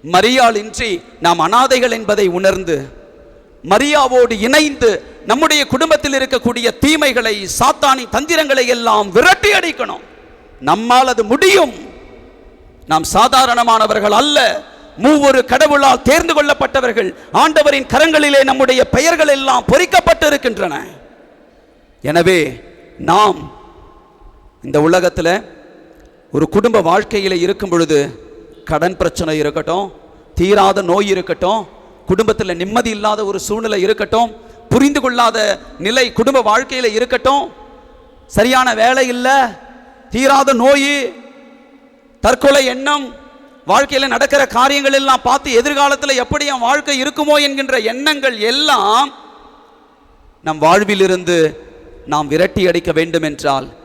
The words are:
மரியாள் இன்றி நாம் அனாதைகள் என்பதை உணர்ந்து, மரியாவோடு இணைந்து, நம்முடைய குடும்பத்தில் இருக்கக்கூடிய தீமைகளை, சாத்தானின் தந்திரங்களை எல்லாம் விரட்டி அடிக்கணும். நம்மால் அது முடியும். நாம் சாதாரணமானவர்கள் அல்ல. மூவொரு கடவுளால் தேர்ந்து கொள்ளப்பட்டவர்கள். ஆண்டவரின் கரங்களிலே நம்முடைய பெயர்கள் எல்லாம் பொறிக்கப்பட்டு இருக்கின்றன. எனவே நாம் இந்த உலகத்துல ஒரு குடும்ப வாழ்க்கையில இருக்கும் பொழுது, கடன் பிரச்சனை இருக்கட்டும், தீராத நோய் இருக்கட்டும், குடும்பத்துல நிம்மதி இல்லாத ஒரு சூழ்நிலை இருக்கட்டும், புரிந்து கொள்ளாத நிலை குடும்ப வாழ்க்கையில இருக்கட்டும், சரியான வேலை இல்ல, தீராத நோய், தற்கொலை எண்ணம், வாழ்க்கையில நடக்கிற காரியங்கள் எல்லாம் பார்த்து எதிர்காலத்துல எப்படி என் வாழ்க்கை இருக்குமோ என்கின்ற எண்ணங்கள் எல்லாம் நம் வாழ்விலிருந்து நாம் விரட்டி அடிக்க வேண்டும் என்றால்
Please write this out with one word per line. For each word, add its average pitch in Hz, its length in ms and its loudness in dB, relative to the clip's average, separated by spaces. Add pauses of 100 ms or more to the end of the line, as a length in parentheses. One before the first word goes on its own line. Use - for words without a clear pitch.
(160)
மரியாள் 233 460 2
இன்றி 214 300 -8 (340)
நாம் 170 200 2
அனாதைகள் 247 520 2
என்பதை 208 280 0 (140)
உணர்ந்து, 190 380 0 (840)
மரியாவோடு 247 720 2 (120)
இணைந்து, 277 440 2 (400)
நம்முடைய 302 300 0 (120)
குடும்பத்தில் 294 460 0
இருக்கக்கூடிய 240 480 -4 (160)
தீமைகளை, 262 520 0 (240)
சாத்தானின் 262 560 0
தந்திரங்களை 277 500 0 (100)
எல்லாம் 220 400 0
விரட்டி 359 440 4
அடிக்கணும். 311 440 -8 (640)
நம்மால் 240 440 2
அது 226 180 -2
முடியும். 359 420 2 (1160)
நாம் 160 240 0
சாதாரணமானவர்கள் 226 1040 2
அல்ல. 294 180 2 (640)
மூவொரு 277 360 4 (120)
கடவுளால் 277 560 2
தேர்ந்து 330 280 2
கொள்ளப்பட்டவர்கள். 269 720 -2 (340)
ஆண்டவரின் 294 520 2
கரங்களிலே 294 560 4
நம்முடைய 262 320 2 (140)
பெயர்கள் 311 400 2
எல்லாம் 269 340 -2
பொறிக்கப்பட்டு 339 600 2
இருக்கின்றன. 202 460 -4 (1300)
எனவே 170 360 0 (720)
நாம் 190 300 2 (1200)
இந்த 135 140 -2 (100)
உலகத்துல 175 420 0 (1040)
ஒரு 151 120 0 (100)
குடும்ப 220 220 2 (120)
வாழ்க்கையில 196 560 -2
இருக்கும் 196 280 -4
பொழுது, 160 240 0 (720)
கடன் 165 300 -2
பிரச்சனை 160 420 -4
இருக்கட்டும், 165 460 -4 (520)
தீராத 196 420 2 (100)
நோய் 202 220 0
இருக்கட்டும், 190 500 -4 (460)
குடும்பத்துல 190 520 -2
நிம்மதி 226 360 -2
இல்லாத 208 220 -2 (100)
ஒரு 196 180 -6
சூழ்நிலை 214 400 -4
இருக்கட்டும், 220 420 -2 (440)
புரிந்து 285 280 2
கொள்ளாத 240 380 0 (460)
நிலை 247 200 0 (140)
குடும்ப 269 200 2 (120)
வாழ்க்கையில 254 480 -2
இருக்கட்டும், 254 440 -2 (960)
சரியான 254 320 2 (140)
வேலை 262 220 2 (100)
இல்ல, 247 120 -4 (840)
தீராத 269 360 2 (140)
நோய், 277 320 2 (1300)
தற்கொலை 269 400 4 (120)
எண்ணம், 285 300 -4 (640)
வாழ்க்கையில 269 420 0
நடக்கிற 277 300 0 (140)
காரியங்கள் 277 420 2
எல்லாம் 269 280 0
பார்த்து 277 220 -2 (100)
எதிர்காலத்துல 277 640 0
எப்படி 294 300 -4
என் 240 120 -4
வாழ்க்கை 285 380 -2
இருக்குமோ 294 320 0 (120)
என்கின்ற 269 280 -4 (160)
எண்ணங்கள் 269 460 -4 (140)
எல்லாம் 262 580 0 (1400)
நம் 156 200 -6
வாழ்விலிருந்து 185 720 2 (760)
நாம் 147 200 -4
விரட்டி 185 360 0
அடிக்க 175 300 -2
வேண்டும் 165 300 -2
என்றால் 135 380 -4 (180)